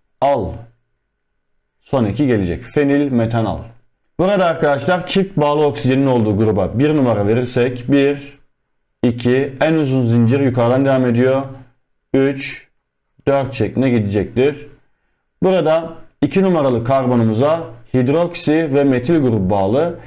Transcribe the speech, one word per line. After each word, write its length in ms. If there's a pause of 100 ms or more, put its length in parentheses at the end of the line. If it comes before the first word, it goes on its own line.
(200)
al. 320 (1300)
Son 240
eki 220
gelecek. 380
Fenil 480
metanal. 460 (600)
Burada 280
arkadaşlar 600
çift 300
bağlı 300
oksijenin 400
olduğu 300
gruba 420
bir 180
numara 300
verirsek 640
bir, 500 (640)
iki, 580
en 140
uzun 320
zincir 340
yukarıdan 440
devam 220
ediyor. 360 (720)
Üç, 540 (580)
dört 280
şeklinde 360
gidecektir. 760 (760)
Burada 520 (280)
iki 200
numaralı 420
karbonumuza 960 (140)
hidroksi 800
ve 100
metil 360
grubu 300
bağlı. 560